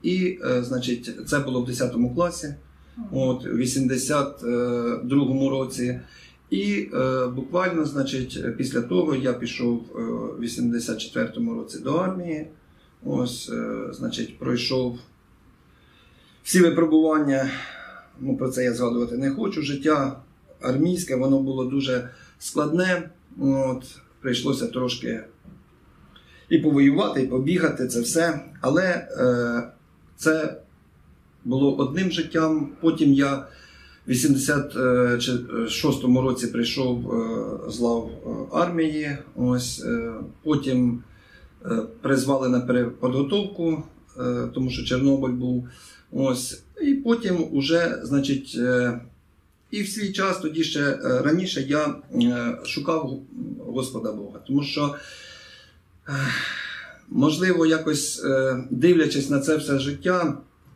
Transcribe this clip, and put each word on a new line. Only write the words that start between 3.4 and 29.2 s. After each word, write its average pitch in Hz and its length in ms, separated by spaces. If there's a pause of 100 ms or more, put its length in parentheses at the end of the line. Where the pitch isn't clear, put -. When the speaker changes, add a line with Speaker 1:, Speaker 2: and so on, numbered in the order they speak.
Speaker 1:
у - 100
вісімдесят 131 880 (600)
другому 135 460
році. 127 500 (500)
І, 202 440
е, 131 340
буквально, 165 580
значить, 135 720
після 120 240
того 160 340
я 123 180
пішов, 120 520 (100)
е, 117 60
у 113 380
вісімдесят 117 640
четвертому 117 520
році 104 260
до 131 140
армії. 175 540 (580)
Ось, - 440
е, 113 440
значить, 117 460
пройшов 123 600 (1400)
всі - 160
випробування. 156 920 (680)
Ну, 135 180
про 131 120
це 127 140
я 120 100
згадувати 120 440
не 139 140
хочу. 196 300
Життя 139 600 (400)
армійське, 143 540
воно 135 240
було 131 260
дуже 127 440 (300)
складне. 170 720 (300)
От, 135 600 (220)
прийшлося 123 460
трошки 120 560 (1300)
і 165 80
повоювати, 143 640
і - 40
побігати, 139 600
це 117 140
все. 160 440 (160)
Але, 175 460 (100)
е, 120 540 (440)